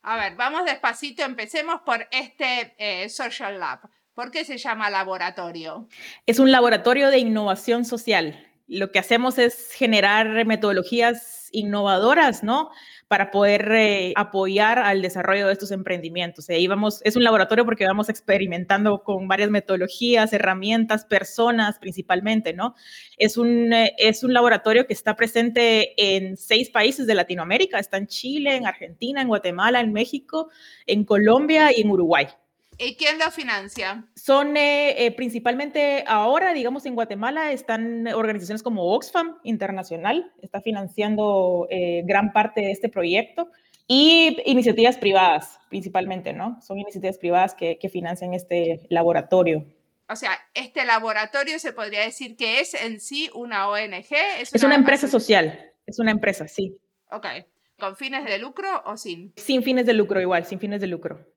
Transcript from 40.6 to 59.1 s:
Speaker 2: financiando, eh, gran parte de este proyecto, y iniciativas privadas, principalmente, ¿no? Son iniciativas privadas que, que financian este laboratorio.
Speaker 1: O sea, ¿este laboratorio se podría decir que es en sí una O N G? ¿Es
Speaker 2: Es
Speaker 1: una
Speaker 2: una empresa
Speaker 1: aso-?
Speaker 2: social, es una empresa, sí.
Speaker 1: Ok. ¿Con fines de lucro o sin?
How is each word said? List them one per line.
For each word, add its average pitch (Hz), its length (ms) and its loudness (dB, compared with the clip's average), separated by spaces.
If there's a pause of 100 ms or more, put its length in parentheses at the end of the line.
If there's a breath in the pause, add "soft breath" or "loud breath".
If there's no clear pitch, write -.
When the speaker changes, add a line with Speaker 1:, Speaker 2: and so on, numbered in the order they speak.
Speaker 2:
financiando, 202 1040 -2
eh, 175 380 -2
gran 202 260 2
parte 214 300 0
de 196 80 -2
este 202 180 -4
proyecto, 202 600 -2 (360 soft breath)
y 311 600 6
iniciativas 240 500 4
privadas, 185 720 2
principalmente, 185 640 -6
¿no? 233 300 -8
Son 196 160 -12
iniciativas 196 400 -8
privadas 180 360 0
que, 165 240 -6
que 190 120 -8
financian 180 420 -8
este 175 560 -4
laboratorio. 170 800 0 (420)
Speaker 1:
O - 80 -10
sea, 214 140 -6 (240)
¿este 254 320 -6
laboratorio 226 720 -2
se 311 160 -10
podría 208 260 -8
decir 226 340 -8
que 233 260 -2
es 349 120 -6
en 226 260 -8
sí 294 360 -10
una 220 340 -4
O 202 80 -2
N 208 260 -8
G? - 140 -6 (240)
¿Es - 140 -12
Speaker 2:
Es 226 80 4
Speaker 1:
una 277 60 6
Speaker 2:
una 294 80 6
empresa 277 300 4
Speaker 1:
aso-? 254 140 2
Speaker 2:
social, 180 500 2 (140)
es - 140 -14
una 226 140 0
empresa, 196 360 -2
sí. 190 300 -8 (320)
Speaker 1:
Ok. 208 160 -12 (520)
¿Con 196 160 -8
fines 269 300 -10
de 208 140 -4
lucro 277 300 -10 (180)
o 214 100 -10
sin? 180 400 -14